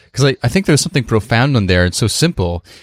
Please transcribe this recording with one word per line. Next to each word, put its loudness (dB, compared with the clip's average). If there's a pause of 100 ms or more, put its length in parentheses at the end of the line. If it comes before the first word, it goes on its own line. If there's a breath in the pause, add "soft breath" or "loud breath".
(120)
'cause 0
I, 2
I 0
think 0
there's 4
something -4
profound 0
in 0
there 4
and 0
so -2
simple. -2 (180 loud breath)